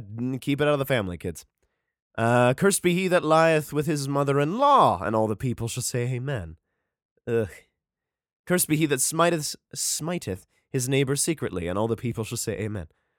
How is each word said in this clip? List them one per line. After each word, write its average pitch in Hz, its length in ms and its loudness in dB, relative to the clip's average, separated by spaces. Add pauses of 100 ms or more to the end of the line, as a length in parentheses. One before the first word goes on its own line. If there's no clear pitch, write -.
(160)
n-, 127 220 -4
keep 139 220 -2
it 147 80 2
out 147 60 4
of 143 40 2
the 135 80 -2
family, 95 320 -2
kids. - 260 -10 (720)
Uh, 123 380 4
"Cursed 196 280 0
be 180 120 2
he 185 140 0
that 175 160 2
lieth 156 480 4
with 147 140 -2
his 147 200 -2
mother-in-law," 143 960 4
and 107 140 0
all 110 100 2
the 107 80 0
people 117 320 -4
shall 120 160 -6
say, 120 240 -4
Amen. 123 500 -6 (720)
Ugh. 117 240 0 (960)
"Cursed 175 220 0
be 151 80 2
he 156 100 2
that 139 140 0
smiteth, 165 560 0 (180)
smiteth 151 720 -6 (240)
his 127 180 -2
neighbor 139 280 2
secretly," 92 500 -4
and 90 100 -2
all 110 120 0
the 113 80 -2
people 117 260 -6
shall 113 160 -8
say, - 220 -6
Amen. 101 260 -8 (320)